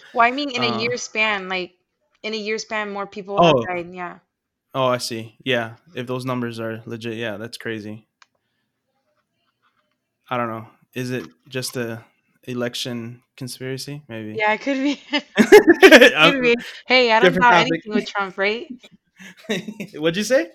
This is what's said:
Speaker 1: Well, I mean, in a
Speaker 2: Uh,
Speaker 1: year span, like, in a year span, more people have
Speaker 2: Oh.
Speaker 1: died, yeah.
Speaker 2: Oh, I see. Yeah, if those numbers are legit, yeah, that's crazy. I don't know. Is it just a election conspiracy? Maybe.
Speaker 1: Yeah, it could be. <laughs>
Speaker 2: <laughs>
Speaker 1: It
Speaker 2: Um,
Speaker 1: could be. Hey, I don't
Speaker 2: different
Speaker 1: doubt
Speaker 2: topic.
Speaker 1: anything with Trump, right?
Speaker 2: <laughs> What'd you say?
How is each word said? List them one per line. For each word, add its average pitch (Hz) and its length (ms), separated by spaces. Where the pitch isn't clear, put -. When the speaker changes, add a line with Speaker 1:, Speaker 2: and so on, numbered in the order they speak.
Speaker 1:
Well, 233 140
I 240 40
mean, 285 200
in 247 140
a 233 40
Speaker 2:
Uh, 226 120
Speaker 1:
year 240 160
span, 214 520
like, 185 260
in 214 120
a - 20
year 220 220
span, 214 340
more 202 140
people 196 340
have 170 160
Speaker 2:
Oh. 117 100
Speaker 1:
died, 175 260
yeah. 180 260
Speaker 2:
Oh, 131 120
I 123 120
see. 113 460
Yeah, 117 320
if 123 120
those 127 180
numbers 120 360
are 113 260
legit, 113 300
yeah, 113 200
that's 113 220
crazy. 107 480
I 127 60
don't 120 120
know. 113 180
Is 127 160
it 120 160
just 131 280
a 117 280
election 120 800
conspiracy? 131 720
Maybe. 110 300
Speaker 1:
Yeah, 214 140
it 214 80
could 277 220
be. 277 240
<laughs> - 40
Speaker 2:
<laughs> - 260
Speaker 1:
It 269 340
Speaker 2:
Um, 151 180
Speaker 1:
could 269 100
be. 240 120
Hey, 247 260
I 220 80
don't 190 80
Speaker 2:
different 180 160
Speaker 1:
doubt 240 80
Speaker 2:
topic. 165 200
Speaker 1:
anything 208 220
with 202 140
Trump, 196 300
right? 208 280
Speaker 2:
<laughs> 208 460
What'd 160 220
you 208 80
say? 294 300